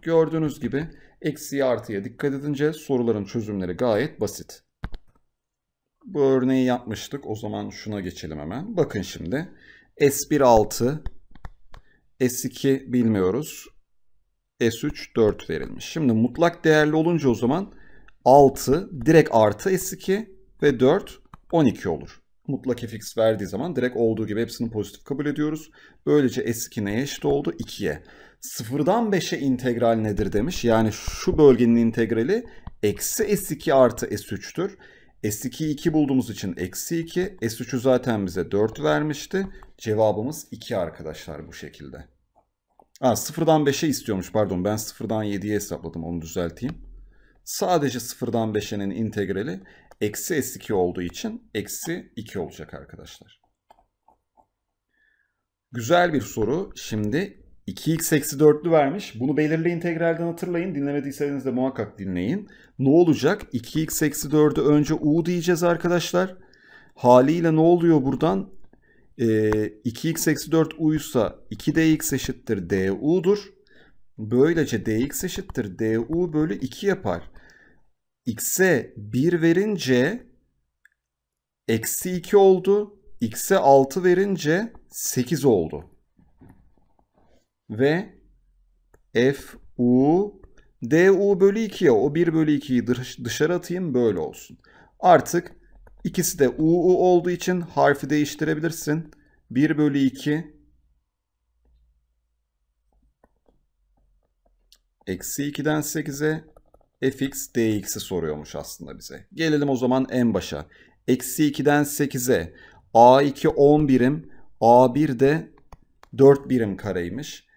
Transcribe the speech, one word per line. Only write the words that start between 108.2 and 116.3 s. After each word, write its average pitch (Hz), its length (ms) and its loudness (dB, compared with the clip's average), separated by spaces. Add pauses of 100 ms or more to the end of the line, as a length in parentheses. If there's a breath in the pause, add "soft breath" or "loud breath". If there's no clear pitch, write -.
aslında 69 420 -14
bize. - 360 -18
Gelelim 151 340 0
o 135 80 0
zaman 127 340 0
en 120 240 2
başa. 80 320 -6 (420 soft breath)
Eksi 131 380 0
ikiden 147 360 2
sekize 127 720 -2 (400 loud breath)
A 123 280 10
iki 147 260 0
on 147 400 6
birim, 131 420 2 (300 loud breath)
A 123 340 8
bir 143 240 0
de 143 320 2 (680)
dört 139 300 8